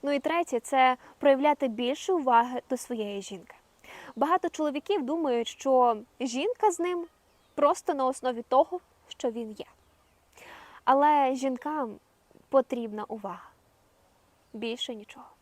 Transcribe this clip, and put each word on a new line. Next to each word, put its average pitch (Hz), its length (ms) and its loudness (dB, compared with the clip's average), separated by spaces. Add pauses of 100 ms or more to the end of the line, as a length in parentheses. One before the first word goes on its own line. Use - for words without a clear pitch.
Ну 285 100 -2
і 285 60 0
третє, 311 420 -2
це 254 360 4 (220)
проявляти 285 500 4
більше 247 440 -2
уваги 247 580 2
до 254 60 -2
своєї 208 460 -6
жінки. 190 320 -14 (600)
Багато 330 320 2
чоловіків 302 540 -2
думають, 262 460 -2
що 254 480 2 (240)
жінка 302 500 0
з 339 100 -4
ним 349 260 -2 (480)
просто 302 400 2
на 269 120 0
основі 254 360 -4
того, 320 380 2 (280)
що - 220 -6
він 226 220 -10
є. - 140 -14 (1160)
Але 277 500 4
жінкам 262 640 -6 (500)
потрібна 233 560 0
увага. 202 440 -12 (1040)
Більше 233 420 -8
нічого. 214 320 -18 (160)